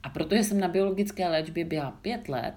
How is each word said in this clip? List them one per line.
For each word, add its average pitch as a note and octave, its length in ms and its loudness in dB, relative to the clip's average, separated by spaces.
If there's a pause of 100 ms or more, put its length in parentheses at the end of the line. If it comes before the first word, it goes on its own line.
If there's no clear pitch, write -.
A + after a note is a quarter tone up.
A - 40 -8
protože G3 360 2
jsem G3+ 160 2
na F#3 80 2
biologické G3 600 2
léčbě E3 360 0
byla D#3 260 -2
pět A3+ 380 -6
let B2 280 -4